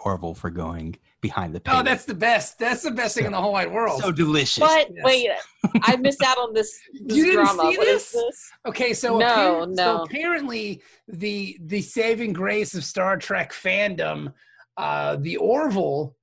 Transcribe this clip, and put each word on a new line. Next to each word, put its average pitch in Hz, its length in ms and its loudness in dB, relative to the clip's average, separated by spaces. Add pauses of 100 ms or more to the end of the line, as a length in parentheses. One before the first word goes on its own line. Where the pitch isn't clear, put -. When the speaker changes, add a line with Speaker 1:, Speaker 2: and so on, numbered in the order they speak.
Speaker 1:
Orville 87 300 -4
for 87 160 -8
going 85 460 -8 (260)
behind 90 340 -6
the 87 100 -10
Speaker 2:
Oh, - 120 -4
Speaker 1:
paywall. 254 80 2
Speaker 2:
that's 262 200 -2
the 247 100 -8
best. 220 440 0
That's 247 240 -2
the 311 80 -4
best 226 240 -4
thing - 100 0
in 214 60 -4
the 190 100 -4
whole 202 120 0
wide 180 180 -2
world. 190 300 0
Speaker 1:
So 190 100 0
delicious. 151 480 2
Speaker 3:
But 311 340 6
Speaker 2:
Yes. 170 120 -6
Speaker 3:
wait, 254 240 4 (540)
I 247 120 6
missed 269 260 2
out 262 160 4
on 240 160 -2
this, 214 240 -2 (280)
this 240 120 0
Speaker 2:
You 311 80 6
didn't 392 200 6
Speaker 3:
drama. 349 260 4
Speaker 2:
see 370 60 0
Speaker 3:
What 440 100 4
is 415 240 2
Speaker 2:
this? 480 120 0
Speaker 3:
this? - 280 -8 (160)
Speaker 2:
Okay, 240 260 0
so 233 260 0
Speaker 3:
No, 226 60 4
Speaker 2:
appar-, 185 440 4
Speaker 3:
no. 185 60 -6 (220)
Speaker 2:
so 165 60 -2
apparently 247 760 -4 (260)
the, 196 540 -6
the 180 200 -4
saving 226 520 -2
grace 202 420 -2
of 160 80 -6
Star 190 340 0
Trek 185 360 -4
fandom, 165 800 -2 (420)
uh, 147 420 -2
the 147 200 -4
Orville, 190 840 0